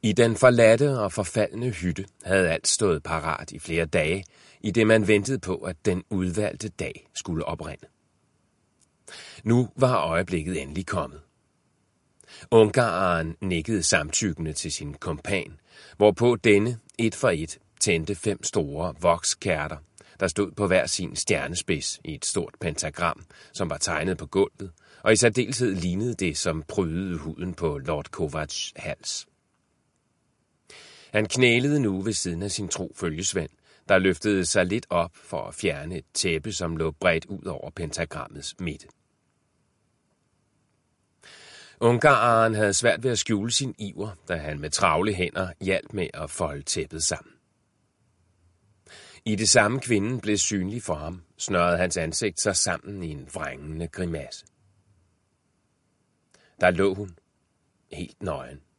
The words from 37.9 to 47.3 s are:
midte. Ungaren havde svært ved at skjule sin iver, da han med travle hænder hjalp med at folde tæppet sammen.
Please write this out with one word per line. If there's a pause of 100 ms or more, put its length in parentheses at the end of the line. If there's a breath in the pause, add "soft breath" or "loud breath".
midte. (3000 loud breath)
Ungaren
havde
svært
ved
at
skjule
sin
iver, (120)
da
han
med
travle
hænder
hjalp
med
at
folde
tæppet
sammen. (1900 loud breath)